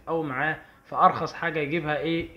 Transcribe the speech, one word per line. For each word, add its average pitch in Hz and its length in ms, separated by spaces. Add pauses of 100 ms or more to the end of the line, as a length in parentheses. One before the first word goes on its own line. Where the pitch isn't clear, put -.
أوي 160 140
معاه، 147 340 (280)
فأرخص 160 480
حاجة 165 260
يجيبها 151 380
إيه؟ 165 400